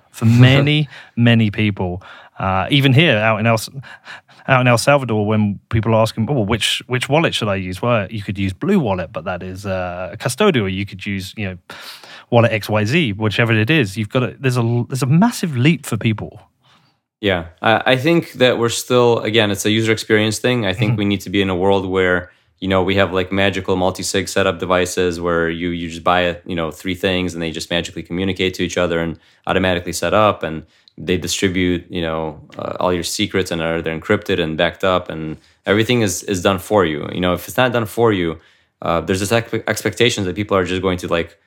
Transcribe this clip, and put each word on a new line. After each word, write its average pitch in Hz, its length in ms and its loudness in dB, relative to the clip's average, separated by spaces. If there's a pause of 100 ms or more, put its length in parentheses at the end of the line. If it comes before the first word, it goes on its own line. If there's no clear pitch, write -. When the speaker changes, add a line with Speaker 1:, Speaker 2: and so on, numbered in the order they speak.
(120)
Speaker 1:
for - 140 -2
Speaker 2:
<laughs> 120 240 8
Speaker 1:
many, 143 400 4 (260)
many 117 360 4
people. 98 520 -2 (340)
Uh, 95 340 0
even 139 220 6
here 143 240 6
out 107 220 2
in 107 80 0
El 113 60 4
S-, - 160 -2 (760)
out 131 140 4
in 127 60 2
El 120 120 6
Salvador, 117 480 2
when 107 320 2 (100)
people 113 260 0
ask 110 220 2
him, 110 100 -2
"Oh, 139 60 -2
well, 120 120 0
which, 104 420 -2
which 123 200 -4
wallet 143 280 2
should 117 120 -4
I 98 80 0
use?" 92 260 -6
Well, 120 300 0
you 107 120 -10
could 98 160 -8
use 98 120 -2
Blue 185 280 0
Wallet, 92 340 -2
but 80 120 -10
that 90 180 -6
is, 92 240 -12
uh, 92 460 -6
a 110 40 -12
custodial. 127 560 0
You 98 120 -4
could 95 200 -14
use, 98 320 -6
you 104 100 -6
know, 92 100 -10 (760)
wallet 117 200 6
X 107 160 -2
Y 107 180 0
Z, 110 280 0
whichever 110 400 0
it 110 160 2
is. 135 280 2
You've 110 120 -4
got 127 140 0
a, 92 160 -4
there's 127 180 0
a, 120 320 0
there's 127 140 -4
a 139 40 2
massive 175 480 2
leap 135 300 2
for - 100 -6
people. 104 460 -4 (800)
Speaker 2:
Yeah, 92 240 0 (160)
I, 110 220 2 (100)
I - 20 4
think 156 380 0
that 123 240 2
we're 117 120 0
still, 120 500 2
again, 110 320 2
it's 95 140 -4
a 104 60 2
user 110 200 2
experience 107 480 0
thing. 123 260 0
I 92 80 0
think 107 180 0
Speaker 1:
Mm-hmm. 117 80 0
Speaker 2:
we 104 60 0
need 101 160 0
to - 80 -12
be 98 120 0
in 95 80 0
a 92 60 -2
world 95 300 2
where, 92 460 0 (280)
you 92 80 -8
know, 95 160 2
we 95 120 0
have, 95 180 2
like, 92 180 -2
magical 98 460 0
multi-sig 92 500 -2
setup 95 320 0
devices 90 600 0
where 85 280 0
you, 85 200 -4
you 85 200 -6
just 82 140 -12
buy, 87 420 0
you 92 100 -8
know, 82 160 -4
three 92 240 -6
things 90 380 -2
and 85 80 -8
they 82 100 -4
just 82 180 -8
magically 85 340 -4
communicate 92 520 -2
to 92 80 -4
each 85 140 -4
other 85 220 0
and 82 180 -4 (300)
automatically 87 460 0
set 87 200 -4
up, 104 300 2
and 80 220 -8 (320)
they 87 200 -2
distribute, 90 720 -2
you 90 120 -6
know, 80 400 -6 (160)
uh, - 240 -10
all 92 120 2
your 85 100 -2
secrets 98 480 -2
and 82 100 -4
are, 82 200 -2
they're 80 160 -6
encrypted 98 460 -2
and 78 140 -4
backed 85 260 0
up, 90 260 0
and 78 280 -8 (280)
everything 110 360 2
is, 98 220 -2
is 95 200 -4
done 98 160 2
for 101 260 2
you. 76 280 -4
You 87 80 -4
know, 90 120 2
if 85 140 -6
it's - 100 -16
not 127 140 2
done 117 140 -2
for 113 260 2
you, 85 260 0 (440)
uh, 85 180 0
there's 92 220 -2
this 101 100 -4
ex-, 117 220 0 (140)
expectation 110 580 0
that 87 100 -4
people 104 220 0
are 92 80 2
just 90 160 -4
going 90 180 0
to, 87 80 -8
like, 85 400 -2